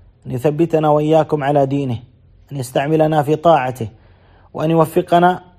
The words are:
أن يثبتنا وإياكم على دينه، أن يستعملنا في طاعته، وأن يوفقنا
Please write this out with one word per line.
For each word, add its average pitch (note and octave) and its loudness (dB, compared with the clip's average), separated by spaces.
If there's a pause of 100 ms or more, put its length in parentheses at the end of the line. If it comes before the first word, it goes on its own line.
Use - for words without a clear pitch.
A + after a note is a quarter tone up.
(260)
أن C3+ -12
يثبتنا D3+ 0
وإياكم D3+ 0
على C#3+ 2
دينه، C3+ -4 (520)
أن C#3+ -10
يستعملنا D#3 0
في D3 -2
طاعته، C3 2 (680)
وأن D#3 -4
يوفقنا F3 2 (160)